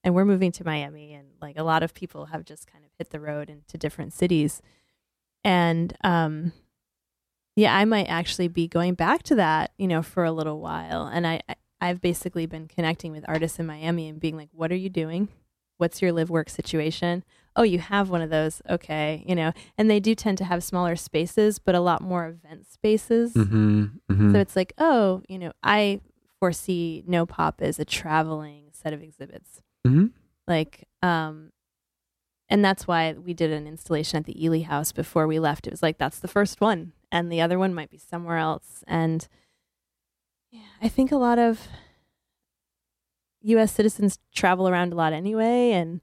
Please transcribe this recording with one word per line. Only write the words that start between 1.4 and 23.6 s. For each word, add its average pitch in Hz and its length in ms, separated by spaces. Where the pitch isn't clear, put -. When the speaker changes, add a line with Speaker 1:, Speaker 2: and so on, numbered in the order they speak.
Speaker 1:
like, 147 160
a 156 60
lot 160 180
of 165 140
people 147 320
have 160 180
just - 220
kind 147 180
of 147 140
hit 165 100
the 151 100
road 147 300
into 151 300
different - 340
cities. 160 480
And, 170 600
um, 165 500
yeah, 208 200
I 196 100
might 214 200
actually 170 420
be 170 200
going 175 260
back 190 300
to 302 120
that, 156 420
you 196 100
know, 165 140
for 175 220
a 165 80
little 156 280
while. 160 480
And 170 200
I, 165 220
I, - 60
I've 180 200
basically 175 440
been 160 220
connecting 165 440
with 151 160
artists 160 320
in 165 60
Miami 160 420
and 156 120
being 160 180
like, 151 160
"What 160 180
are 180 40
you 190 140
doing? 175 380
What's 170 240
your 180 120
live 165 160
work 160 200
situation? 170 720
Oh, - 80
you 180 160
have 202 300
one 175 120
of 160 80
those. 156 400
Okay." 156 580
You 180 80
know, 160 160
and 214 120
they 208 100
do 214 160
tend 196 220
to 190 80
have 175 180
smaller 175 320
spaces, 202 640
but 180 160
a 180 60
lot 175 200
more 180 260
event 165 440
spaces. 226 640
Speaker 2:
Mm-hmm, 107 500